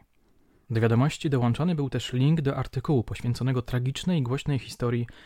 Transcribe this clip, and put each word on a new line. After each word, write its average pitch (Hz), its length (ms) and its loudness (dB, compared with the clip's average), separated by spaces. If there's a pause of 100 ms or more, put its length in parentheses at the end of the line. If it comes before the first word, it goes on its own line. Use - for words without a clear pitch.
(680)
Do 110 120 0
wiadomości 120 480 4
dołączony 135 460 2
był 143 140 -2
też - 240 -6
link 147 280 4
do 139 160 0
artykułu 131 460 0
poświęconego 123 580 -2
tragicznej 131 580 -2
i 131 40 0
głośnej 135 360 -2
historii 120 480 -2 (180)